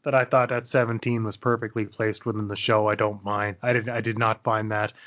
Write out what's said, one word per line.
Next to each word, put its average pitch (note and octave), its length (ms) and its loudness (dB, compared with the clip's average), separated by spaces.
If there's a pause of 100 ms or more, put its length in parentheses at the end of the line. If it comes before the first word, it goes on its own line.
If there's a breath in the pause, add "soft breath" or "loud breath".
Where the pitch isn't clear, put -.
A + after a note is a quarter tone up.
that C#3 120 2
I B2+ 80 6
thought B2+ 280 2
At A#2+ 160 -2
Seventeen A#2 580 0
was G#2 100 -4
perfectly A#2 500 -2
placed G#2+ 400 -4
within G#2+ 220 -2
the G2+ 80 -6
show. G#2+ 320 2
I G#2 80 2
don't G#2 300 -2
mind. G#2 360 -2
I B2 120 2
did, A#2 160 -2
I A#2 120 -4
did A2 180 -4
not A2+ 240 0
find A2 280 0
that G#2+ 220 -2 (140 loud breath)